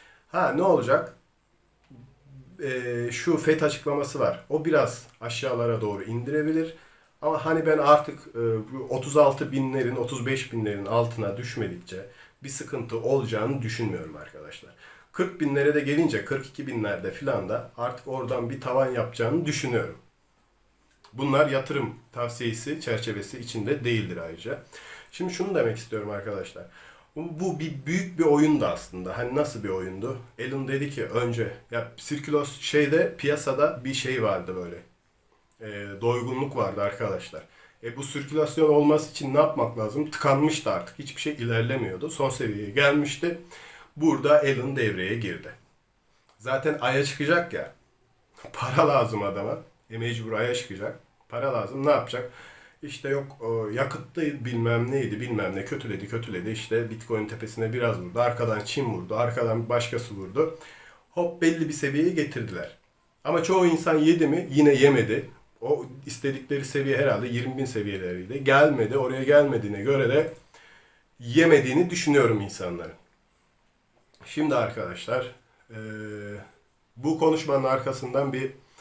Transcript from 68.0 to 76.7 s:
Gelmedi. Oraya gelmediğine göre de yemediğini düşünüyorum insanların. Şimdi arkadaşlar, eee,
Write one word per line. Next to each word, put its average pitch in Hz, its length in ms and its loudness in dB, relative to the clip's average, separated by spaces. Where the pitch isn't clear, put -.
Gelmedi. 135 540 6
Oraya 131 240 0
gelmediğine 123 600 4
göre 131 260 2
de 156 240 2
yemediğini 147 720 6
düşünüyorum 127 500 4
insanların. 87 540 -8
Şimdi 151 300 0
arkadaşlar, 123 800 -2
eee, 113 60 -16